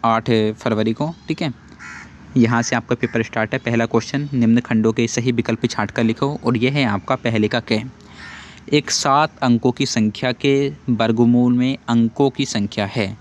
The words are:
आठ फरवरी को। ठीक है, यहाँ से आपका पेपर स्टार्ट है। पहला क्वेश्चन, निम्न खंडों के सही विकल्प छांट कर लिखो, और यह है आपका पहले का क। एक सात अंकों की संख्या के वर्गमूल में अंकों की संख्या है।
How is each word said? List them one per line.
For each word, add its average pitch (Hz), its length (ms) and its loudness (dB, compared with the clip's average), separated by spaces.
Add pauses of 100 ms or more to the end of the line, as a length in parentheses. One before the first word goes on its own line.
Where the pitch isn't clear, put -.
आठ 113 240 2 (240)
फरवरी 110 400 -2
को। 151 160 -4 (180)
ठीक 160 140 -4
है, 151 100 -4 (840)
यहाँ 120 240 4
से 123 140 -2
आपका 117 200 -2
पेपर 117 280 -2
स्टार्ट 110 300 -2
है। 131 60 -4
पहला 117 260 0
क्वेश्चन, 135 480 -2
निम्न 117 280 4
खंडों 113 320 0
के 117 160 0
सही 123 220 -2
विकल्प 117 360 -2
छांट 104 240 -4
कर 117 120 0
लिखो, 139 320 0
और 120 220 -2
यह 123 160 2
है 143 120 2
आपका 104 320 -2
पहले 110 300 0
का 113 160 0
क। 107 180 -2 (920)
एक 147 180 0
सात 147 480 0
अंकों 120 320 2
की 135 160 -2
संख्या 110 460 -2
के 139 360 0 (220)
वर्गमूल 120 600 4
में 127 240 0 (120)
अंकों 117 420 2
की 135 160 -4
संख्या 101 400 -2
है। 101 200 -2 (140)